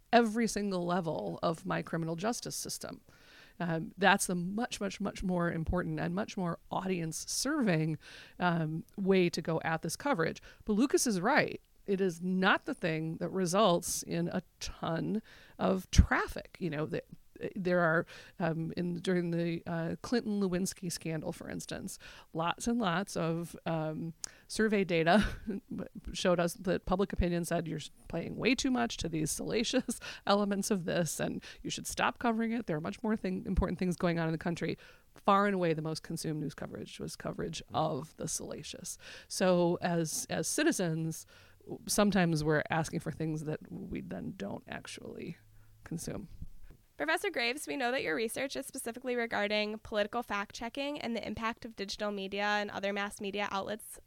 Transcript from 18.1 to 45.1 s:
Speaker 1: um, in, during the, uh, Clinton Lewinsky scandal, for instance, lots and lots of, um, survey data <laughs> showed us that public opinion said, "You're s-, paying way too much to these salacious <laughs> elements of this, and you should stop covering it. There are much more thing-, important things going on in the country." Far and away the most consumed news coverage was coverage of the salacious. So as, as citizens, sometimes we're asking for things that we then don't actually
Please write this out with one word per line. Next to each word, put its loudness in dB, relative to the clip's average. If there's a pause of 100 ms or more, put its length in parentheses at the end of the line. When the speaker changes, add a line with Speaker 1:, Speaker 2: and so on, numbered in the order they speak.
Speaker 1:
um, 0
in, -2
during 0
the, 0
uh, -2
Clinton 0
Lewinsky -2
scandal, -4
for -12
instance, -8 (360)
lots -2
and 2
lots 0
of, -2 (100)
um, -2 (340)
survey 2
data 8 (240)
<laughs> -8
showed 4
us 2
that 0
public 2
opinion 0
said, 0
"You're -4
s-, -10 (160)
paying -4
way 2
too 0
much 0
to -4
these 0
salacious 0 (120)
<laughs> -8
elements 2
of 0
this, 0
and -2 (200)
you -8
should -6
stop 0
covering 0
it. -2
There 0
are -2
much -6
more 0
thing-, -2
important 2
things 2
going 2
on 2
in 2
the 0
country." -2 (480)
Far 6
and 2
away 2
the 0
most -4
consumed -4
news -4
coverage -10
was -6
coverage -6 (120)
of -2
the -6
salacious. -8 (300)
So 4
as, 0
as 0
citizens, 0 (640)
sometimes 4
we're 4
asking 0
for -4
things -4
that -4 (100)
we -8
then -8
don't -8
actually -10 (460)